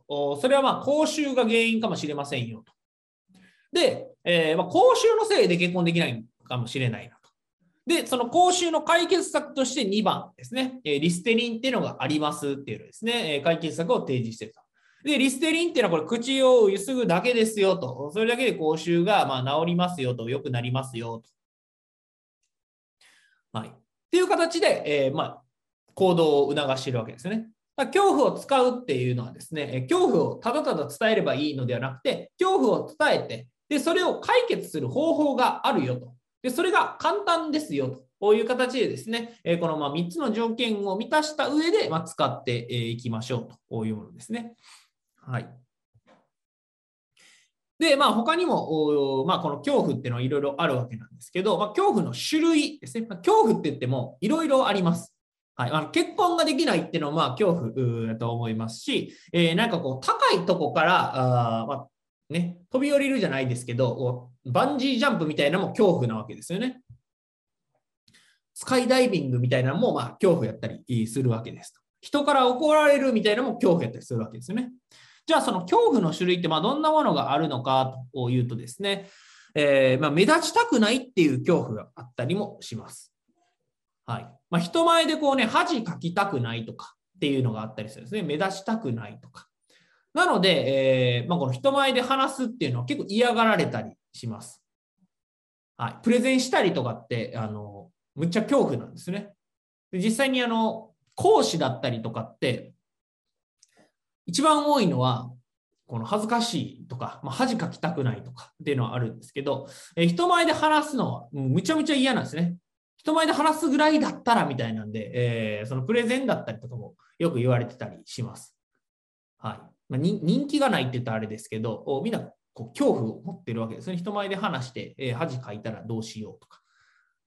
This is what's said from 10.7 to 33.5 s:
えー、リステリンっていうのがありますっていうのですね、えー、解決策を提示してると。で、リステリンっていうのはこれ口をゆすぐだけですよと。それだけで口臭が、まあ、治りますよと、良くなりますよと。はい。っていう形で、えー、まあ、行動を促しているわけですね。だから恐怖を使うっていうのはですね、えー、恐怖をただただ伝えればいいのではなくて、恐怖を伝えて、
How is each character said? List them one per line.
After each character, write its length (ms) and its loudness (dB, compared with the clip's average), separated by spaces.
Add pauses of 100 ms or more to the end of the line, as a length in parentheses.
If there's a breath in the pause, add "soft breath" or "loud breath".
え 120 -2
ー、 60 0
リ 120 2
ス 100 -6
テ 140 2
リ 120 -2
ン 100 -8
っ 20 -12
て 80 -2
い 20 0
う 40 -2
の 60 0
が 200 -6
あ 80 -2
り 100 0
ま 140 -2
す 180 -6
っ 60 -4
て 160 -12
い 20 -8
う 60 -12
の 60 -20
で 60 -20
す 120 -14
ね、 320 -2
え 20 -4
ー、 60 -6
解 160 2
決 160 -6
策 160 -2
を 80 2
提 180 -2
示 140 -4
し 60 -16
て 80 -12
る 60 -20
と。 80 -20 (440 soft breath)
で、 140 2
リ 100 4
ス 120 -4
テ 100 2
リ 160 0
ン 40 -2
っ 20 -6
て 80 2
い 20 4
う 60 2
の 40 0
は 60 2
こ 160 -2
れ 60 -2
口 240 0
を 260 8
ゆ 80 0
す 160 -4
ぐ 140 0
だ 120 4
け 140 2
で 100 4
す 160 -2
よ 160 4
と。 360 -8
そ 80 -4
れ 100 2
だ 60 0
け 80 -2
で 80 2
口 240 0
臭 280 2
が、 220 4
ま 120 -2
あ、 220 0
治 60 0
り 80 0
ま 180 0
す 80 -8
よ 140 -2
と、 140 -6
良 120 -4
く 80 -8
な 120 -2
り 100 -4
ま 140 -2
す 120 -12
よ 240 -8 (2250 soft breath)
と。 60 -8
は 80 -8
い。 20 -18
っ 40 -20 (400)
て 40 4
い 40 6
う 80 2
形 320 0
で、 460 2
え 20 0
ー、 40 0
ま 120 -2
あ、 180 -12 (520)
行 200 4
動 320 4
を 80 -2
促 240 0
し 60 -10
て 60 -4
い 20 -2
る 80 0
わ 40 -6
け 60 -12
で 80 -18
す 100 -10
ね。 200 -6 (280)
だ 100 0
か 120 0
ら 60 6
恐 120 6
怖 160 4
を 60 -8
使 240 2
う 180 2
っ 40 -14
て 100 -2
い 160 0
う 60 0
の 80 -6
は 80 -12
で 80 -20
す 160 -18
ね、 180 -6
え 40 -4
ー、 100 -4
恐 240 4
怖 220 0
を 20 -10
た 160 -4
だ 100 -2
た 140 -2
だ 100 -4
伝 240 0
え 60 2
れ 60 2
ば 120 0
い 160 -2
い 60 -6
の 100 -4
で 80 -2
は 60 -4
な 160 -6
く 60 -16
て、 360 -2
恐 220 2
怖 220 2
を 140 -14
伝 280 2
え 20 -10
て、 220 -12 (200)